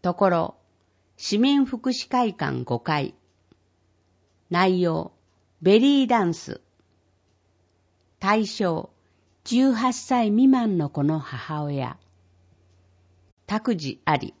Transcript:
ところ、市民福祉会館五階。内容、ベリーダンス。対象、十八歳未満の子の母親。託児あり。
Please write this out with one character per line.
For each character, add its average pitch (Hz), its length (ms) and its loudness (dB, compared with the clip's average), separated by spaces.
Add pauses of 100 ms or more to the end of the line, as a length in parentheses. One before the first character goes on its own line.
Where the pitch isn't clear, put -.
と 180 120 -2
こ 196 160 2
ろ、 170 260 -2 (600)
市 - 200 -4
民 277 280 4
福 254 240 -6
祉 - 180 -6
会 247 260 0
館 131 300 -4
五 120 160 -4
階。 151 340 -4 (1400)
内 180 320 2
容、 165 300 -2 (500)
ベ 196 180 6
リ 269 260 4
ー - 20 -8
ダ 214 160 2
ン 170 100 0
ス。 - 280 -12 (1600)
対 208 260 0
象、 180 440 -4 (540)
十 254 280 2
八 240 220 0
歳 240 360 -2
未 240 180 4
満 233 300 2
の 147 120 0
子 143 140 -2
の 156 160 0
母 147 440 -8
親。 139 340 -6 (1500)
託 220 300 -2
児 143 300 -10
あ 151 100 2
り。 - 240 -6